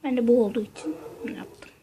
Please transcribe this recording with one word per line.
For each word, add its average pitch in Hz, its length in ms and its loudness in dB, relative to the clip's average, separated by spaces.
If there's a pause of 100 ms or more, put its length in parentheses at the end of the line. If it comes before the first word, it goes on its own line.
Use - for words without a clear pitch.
Ben 262 140 0
de 233 100 2
bu 240 160 8
olduğu 214 180 0
için - 340 -8 (280)
bunu - 140 -8
yaptım. - 340 -16 (120)